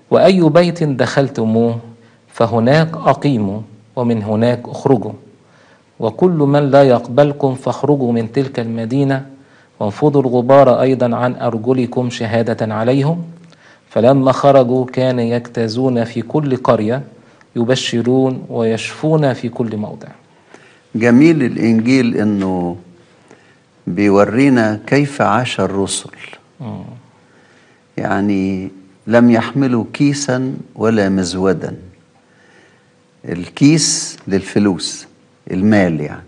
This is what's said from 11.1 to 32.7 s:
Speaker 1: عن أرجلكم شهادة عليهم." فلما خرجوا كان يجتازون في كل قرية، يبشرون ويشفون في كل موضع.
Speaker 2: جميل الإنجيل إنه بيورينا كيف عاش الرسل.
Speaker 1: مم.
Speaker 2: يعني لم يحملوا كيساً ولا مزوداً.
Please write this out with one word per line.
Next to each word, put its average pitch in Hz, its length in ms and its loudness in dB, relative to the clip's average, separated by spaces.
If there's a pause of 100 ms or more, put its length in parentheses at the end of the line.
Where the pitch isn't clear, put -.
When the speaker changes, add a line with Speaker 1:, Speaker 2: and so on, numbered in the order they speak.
Speaker 1:
عن 123 200 -2
أرجلكم 123 760 -2
شهادة 113 640 -2
عليهم." 139 480 0 (680)
فلما 131 420 4
خرجوا 127 540 2
كان 127 340 -2
يجتازون 117 840 -2
في 117 180 -6
كل 139 360 -2
قرية، 117 440 0 (540)
يبشرون 127 960 0
ويشفون 127 840 -2
في 117 160 -6
كل 110 280 -6
موضع. - 300 -12 (880)
Speaker 2:
جميل 131 480 4
الإنجيل 117 760 0
إنه 95 580 -2 (1120)
بيورينا 104 1000 2
كيف 143 340 0
عاش 107 380 0
الرسل. 95 500 -4 (500)
Speaker 1:
مم. 104 240 -12 (1120)
Speaker 2:
يعني 98 760 -2 (360)
لم 120 240 4
يحملوا 120 600 0
كيساً 139 600 -2 (220)
ولا 107 340 0
مزوداً. 92 640 -2 (1500)